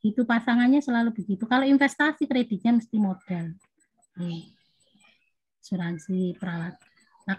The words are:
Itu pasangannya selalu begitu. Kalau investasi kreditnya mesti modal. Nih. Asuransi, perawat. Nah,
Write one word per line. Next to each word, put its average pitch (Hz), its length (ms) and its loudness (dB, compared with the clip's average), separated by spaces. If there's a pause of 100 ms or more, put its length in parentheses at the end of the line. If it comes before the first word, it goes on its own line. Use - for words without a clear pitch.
Itu 214 160 0
pasangannya 240 640 2
selalu 233 320 0
begitu. 196 320 -6
Kalau 262 160 2
investasi 277 640 2
kreditnya 240 480 0
mesti 226 240 -2
modal. 185 560 -4 (640)
Nih. 170 320 -8 (1040)
Asuransi, 180 800 -4
perawat. 170 400 -8 (480)
Nah, 196 140 -4